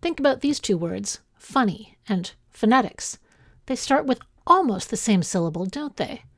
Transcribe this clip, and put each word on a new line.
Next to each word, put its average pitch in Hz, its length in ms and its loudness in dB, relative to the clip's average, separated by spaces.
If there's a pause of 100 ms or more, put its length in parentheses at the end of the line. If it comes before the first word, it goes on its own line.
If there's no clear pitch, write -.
Think 339 180 -4
about 269 220 2
these 285 180 0
two - 180 0
words, 180 420 -6 (160)
funny - 640 -2 (120)
and 180 220 -2 (180)
phonetics. - 680 0 (480)
They 262 80 -4
start 285 320 0
with 254 120 0 (280)
almost 330 420 4
the 214 80 -4
same 196 240 2
syllable, 170 440 -2
don't 285 320 -8
they? - 260 -8 (140)